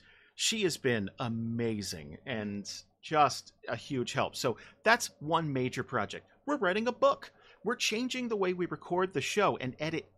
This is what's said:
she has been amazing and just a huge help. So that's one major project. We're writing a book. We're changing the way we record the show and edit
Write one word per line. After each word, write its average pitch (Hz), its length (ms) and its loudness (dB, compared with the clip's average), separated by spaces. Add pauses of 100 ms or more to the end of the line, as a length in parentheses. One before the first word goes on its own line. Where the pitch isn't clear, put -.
(340)
she - 300 0
has 170 140 2
been 110 420 2
amazing 113 1040 -2
and 104 440 -4 (300)
just - 540 2 (160)
a 120 60 -2
huge 120 380 -4
help. 113 220 0
So 120 220 -2 (260)
that's 233 360 4
one 160 340 0
major 127 300 0
project. 101 420 -4 (220)
We're 285 100 0
writing 233 300 2
a 247 40 0
book. - 400 2 (320)
We're 240 120 0
changing 247 540 -2
the 226 60 0
way 185 180 2
we 180 120 -2
record 175 480 -2
the 143 80 0
show 175 360 2
and 127 220 -4
edit 160 380 -4